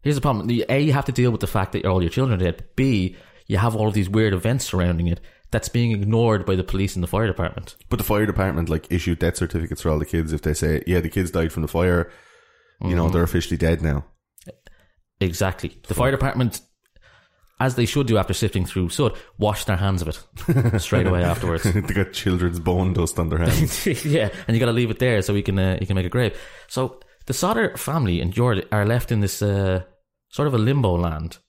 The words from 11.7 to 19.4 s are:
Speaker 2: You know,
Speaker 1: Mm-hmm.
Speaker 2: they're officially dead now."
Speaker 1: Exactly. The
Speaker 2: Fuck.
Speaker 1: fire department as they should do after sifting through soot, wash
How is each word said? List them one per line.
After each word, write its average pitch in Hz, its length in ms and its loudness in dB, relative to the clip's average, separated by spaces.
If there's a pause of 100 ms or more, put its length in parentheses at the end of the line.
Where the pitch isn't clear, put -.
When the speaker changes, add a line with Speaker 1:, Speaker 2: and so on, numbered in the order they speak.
Speaker 2:
You 92 120 0
know, 85 100 2
Speaker 1:
Mm-hmm. 87 80 2
Speaker 2:
they're 85 100 4
officially 85 340 -2
dead 82 260 2
now." 71 220 -2 (1120)
Speaker 1:
Exactly. 92 500 -2 (140)
The - 60 -20
Speaker 2:
Fuck. - 80 -4
Speaker 1:
fire 127 140 2
department 127 500 0 (1000)
as 127 160 0
they 120 100 2
should 135 220 0
do 113 100 2
after 92 160 0
sifting 92 320 0
through 87 240 -2
soot, 127 240 0 (240)
wash 104 280 0